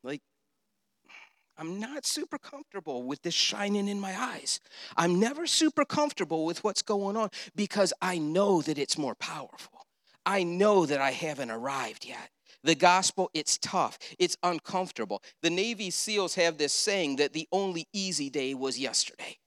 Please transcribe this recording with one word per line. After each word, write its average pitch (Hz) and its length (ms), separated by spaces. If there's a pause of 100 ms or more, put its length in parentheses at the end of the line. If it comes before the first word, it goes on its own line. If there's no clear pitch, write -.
Like, 135 180 (1300)
I'm 165 240
not 262 260
super - 320
comfortable 160 640
with 139 180
this 170 120
shining 202 540
in 202 140
my 190 200
eyes. - 380 (380)
I'm 175 200
never 285 300
super 302 380
comfortable 180 580
with 165 180
what's 202 200
going 202 340
on 220 140 (260)
because 202 460
I 185 160
know 170 440
that 147 160
it's 143 200
more 135 180
powerful. - 720 (380)
I 190 180
know 180 420
that 139 140
I 135 120
haven't 135 400
arrived 123 520
yet. - 280 (340)
The 160 100
gospel, 180 580
it's - 240
tough. 147 420 (180)
It's 175 240
uncomfortable. 170 800 (200)
The 165 80
Navy 196 420
seals 202 440
have 170 220
this 143 140
saying 170 460
that 139 160
the 160 180
only 180 400
easy 180 380
day 135 240
was 127 260
yesterday. - 680